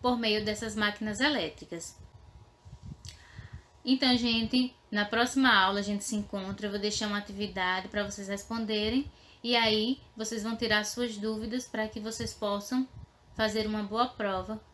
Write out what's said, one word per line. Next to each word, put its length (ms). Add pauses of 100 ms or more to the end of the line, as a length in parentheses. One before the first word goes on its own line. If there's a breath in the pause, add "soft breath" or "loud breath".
por 160
meio 280
dessas 320
máquinas 420
elétricas. 800 (1900 loud breath)
Então, 320
gente, 580 (160)
na 140
próxima 500
aula 260
a 20
gente 220
se 120
encontra. 500
Eu 40
vou 100
deixar 260
uma 120
atividade 720
pra 160
vocês 240
responderem. 840 (320 loud breath)
E 140
aí, 440 (160)
vocês 260
vão 140
tirar 280
suas 320
dúvidas 500
pra 220
que 100
vocês 360
possam 520 (480)
fazer 320
uma 160
boa 240
prova. 540 (140)